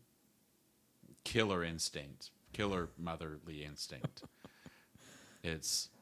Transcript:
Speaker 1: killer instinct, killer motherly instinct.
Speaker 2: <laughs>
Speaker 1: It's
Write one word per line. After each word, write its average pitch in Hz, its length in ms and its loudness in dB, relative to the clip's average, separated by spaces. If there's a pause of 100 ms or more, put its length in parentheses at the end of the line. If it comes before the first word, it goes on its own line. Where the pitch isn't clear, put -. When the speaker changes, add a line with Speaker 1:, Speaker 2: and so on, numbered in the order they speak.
(1200)
Speaker 1:
killer 101 400 6
instinct, 80 680 -2 (240)
killer 98 420 2
motherly 80 680 -4
instinct. 71 580 -6 (640)
Speaker 2:
<laughs> - 540 -20
Speaker 1:
It's - 480 0 (120)